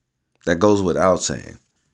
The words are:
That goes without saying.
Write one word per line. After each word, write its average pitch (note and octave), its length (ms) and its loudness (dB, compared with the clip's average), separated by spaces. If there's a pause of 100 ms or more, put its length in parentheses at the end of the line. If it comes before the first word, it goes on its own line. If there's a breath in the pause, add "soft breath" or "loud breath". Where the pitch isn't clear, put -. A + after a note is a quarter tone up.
(460)
That E2+ 140 0
goes G#2 220 4
without F2 400 0
saying. G1+ 360 -10 (360)